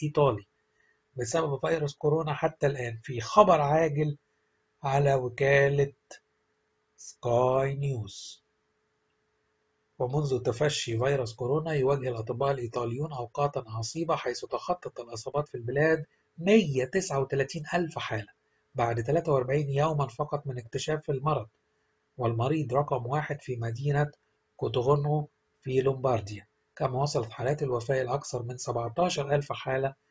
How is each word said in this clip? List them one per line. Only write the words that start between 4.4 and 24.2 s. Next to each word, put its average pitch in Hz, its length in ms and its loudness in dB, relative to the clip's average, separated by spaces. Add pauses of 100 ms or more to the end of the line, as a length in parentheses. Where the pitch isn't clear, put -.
على 139 320 4
وكالة 139 760 4 (1080)
سكاي 127 760 0
News. 131 720 -6 (1500)
ومنذ 131 440 0
تفشي 120 560 0
فيروس 127 360 0
كورونا، 156 380 -2
يواجه 135 360 2
الأطباء 120 420 -2
الإيطاليون 123 640 -4
أوقاتا 131 540 -4
عصيبة، 143 500 -4
حيث 123 280 -6
تخطت - 560 -6
الإصابات 131 480 -6
في - 60 -16
البلاد 147 520 0 (320)
مية 165 460 4
تسعة 147 360 -2
وتلاتين 139 420 -2 (120)
ألف 170 240 -2
حالة 107 300 -6 (460)
بعد 117 300 0
تلاتة 160 280 2
وأربعين 135 380 2
يوما 143 360 2
فقط 147 400 -6
من 127 120 -6
اكتشاف 151 520 -4
المرض، 135 380 -2 (680)
والمريض 123 560 0
رقم 135 320 0
واحد 143 360 -4
في 127 140 -6
مدينة 139 540 -2 (460)